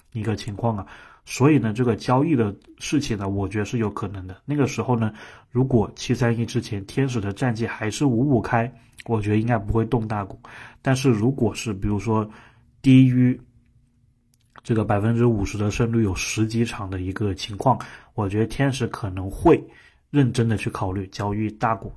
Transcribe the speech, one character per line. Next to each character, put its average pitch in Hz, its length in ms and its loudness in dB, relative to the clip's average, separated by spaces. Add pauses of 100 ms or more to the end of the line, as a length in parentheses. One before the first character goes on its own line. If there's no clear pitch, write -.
(120)
一 110 100 -6
个 107 140 -2
情 101 180 -8
况 113 220 -2
啊。 92 100 -8 (380)
所 - 260 2
以 147 80 6
呢， 107 140 0
这 123 120 0
个 113 120 2
交 131 260 2
易 160 140 2
的 104 180 2 (240)
事 147 220 0
情 107 180 -4
呢， 98 100 -4
我 98 200 -2
觉 107 100 -4
得 104 60 0
是 120 140 -4
有 107 120 0
可 104 160 -8
能 95 180 -10
的。 92 200 -14
那 143 100 -4
个 135 140 2
时 - 120 -6
候 120 160 0
呢， 107 160 0 (380)
如 127 140 2
果 120 320 2
七 - 180 -2
三 117 220 2
一 113 100 -2
之 120 140 -2
前 98 260 -8
天 135 220 0
使 123 120 -2
的 101 120 -4
战 123 200 -2
绩 110 140 -4
还 107 240 -4
是 147 140 -4
五 131 260 2
五 120 100 4
开， 117 320 -2 (340)
我 110 140 0
觉 101 100 -2
得 107 60 4
应 110 100 0
该 120 120 2
不 104 140 -4
会 113 120 2
动 110 220 -2
大 104 180 -4
谷。 - 160 -16 (400)
但 131 140 2
是 131 160 2
如 113 200 4
果 214 220 0
是 - 200 -6
比 98 160 -4
如 104 100 0
说 107 300 -2 (520)
低 131 260 8
于 127 340 2 (1200)
这 120 100 -2
个 110 120 2
百 104 160 2
分 113 160 2
之 120 100 4
五 107 180 2
十 101 140 -6
的 104 100 0
胜 113 240 0
率， 113 120 4
有 95 100 0
十 - 320 -2
几 113 180 0
场 104 240 -8
的 95 120 -6
一 92 120 -4
个 101 220 -2
情 101 220 -10
况， 110 200 2 (380)
我 104 140 -2
觉 104 100 -2
得 110 80 2
天 139 260 0
使 123 140 -4
可 - 240 -6
能 92 180 -6
会 - 340 4 (480)
认 135 220 2
真 113 160 0
的 110 80 0
去 107 140 -4
考 98 200 -4
虑 95 180 -6
交 104 260 -6
易 107 180 -2
大 113 220 -2
谷 101 220 -12